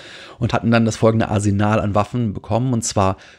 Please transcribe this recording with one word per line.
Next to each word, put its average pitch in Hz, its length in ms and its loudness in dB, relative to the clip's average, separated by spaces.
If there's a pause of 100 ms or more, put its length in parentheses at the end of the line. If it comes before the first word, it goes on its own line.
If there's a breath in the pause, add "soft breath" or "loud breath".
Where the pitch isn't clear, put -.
(380 loud breath)
und 120 140 -2
hatten 117 180 0
dann 117 140 4
das 110 120 0
folgende 110 320 2
Arsenal 104 520 2
an 101 140 -2
Waffen 104 380 -2
bekommen, 120 400 -2
und 113 120 -2
zwar 95 320 0 (220 loud breath)